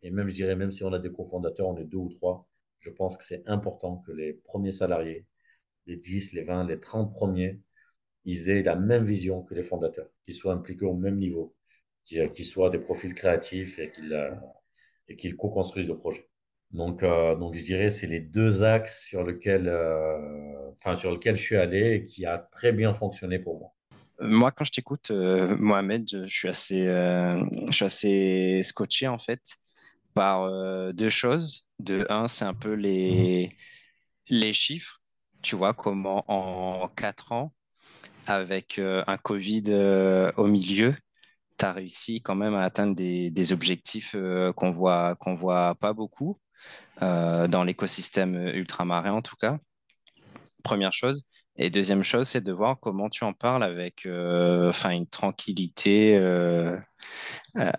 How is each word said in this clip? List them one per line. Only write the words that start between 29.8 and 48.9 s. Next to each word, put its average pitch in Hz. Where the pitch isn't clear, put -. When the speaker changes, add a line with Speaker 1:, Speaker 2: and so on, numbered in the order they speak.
Speaker 2:
par, 98
euh, 95
deux 87
choses. 147
De 98
un, 110
c'est -
un 95
peu 107
les, 92
Speaker 3:
Mhm. -
Speaker 2:
les 110
chiffres. -
Tu -
vois 95
comment 98
en 92
quatre -
ans, 131
avec, 95
euh, 95
un 98
covid, 104
euh, 95
au 107
milieu, 104
t'as 98
réussi 95
quand 98
même 104
à 98
atteindre 98
des, 90
des 90
objectifs, 90
euh, 92
qu'on 92
voit, 87
qu'on 92
voit 87
pas 104
beaucoup, 123
euh, 85
dans 90
l'écosystème 92
ultramarin 90